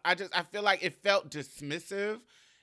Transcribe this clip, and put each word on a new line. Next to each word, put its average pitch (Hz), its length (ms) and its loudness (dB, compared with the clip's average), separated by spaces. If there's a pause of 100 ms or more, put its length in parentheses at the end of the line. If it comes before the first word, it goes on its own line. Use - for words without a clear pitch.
I 180 80 4
just, 185 240 -4
I 175 60 0
feel 208 180 -8
like 196 220 4
it 175 180 -2
felt 196 300 4
dismissive. 175 880 -6 (440)